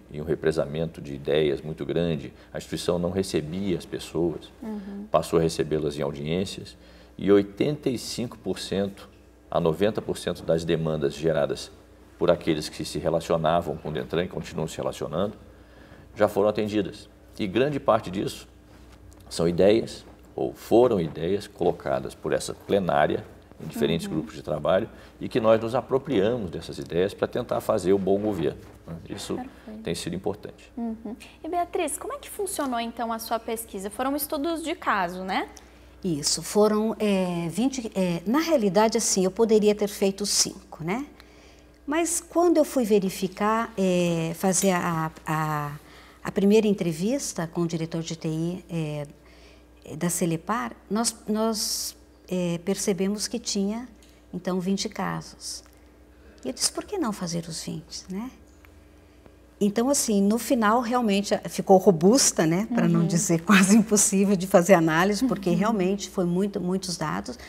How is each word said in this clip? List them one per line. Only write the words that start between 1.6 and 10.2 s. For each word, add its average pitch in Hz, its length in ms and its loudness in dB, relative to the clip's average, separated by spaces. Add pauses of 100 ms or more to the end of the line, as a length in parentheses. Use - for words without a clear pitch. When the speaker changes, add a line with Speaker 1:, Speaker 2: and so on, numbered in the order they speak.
Speaker 1:
muito 76 240 -10
grande, 78 440 -2 (220)
a 73 60 -10
instituição 87 400 -4
não 87 120 -2
recebia 90 680 -2
as - 80 -12
pessoas, - 640 -4 (100)
Speaker 2:
Uhum. 101 480 -10
Speaker 1:
passou - 280 0
a - 40 4
recebê-las 76 560 -2
em 73 40 -4
audiências, 76 720 -6 (400)
e - 160 2
oitenta 147 560 2
e 120 100 -2
cinco - 380 -8
por 185 220 -6
cento - 500 -4 (420)
a 80 80 -2
noventa 85 440 2
por - 160 -6
cento - 240 -6